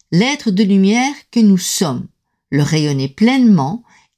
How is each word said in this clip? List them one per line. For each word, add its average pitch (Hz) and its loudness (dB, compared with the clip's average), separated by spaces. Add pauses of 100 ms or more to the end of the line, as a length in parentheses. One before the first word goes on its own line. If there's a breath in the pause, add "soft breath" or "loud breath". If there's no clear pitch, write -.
(120)
l'être 233 0
de 190 0
lumière 208 0 (180)
que 233 0
nous 202 4
sommes, 139 -6 (440)
le 143 0
rayonner 143 -2
pleinement 220 0 (360 soft breath)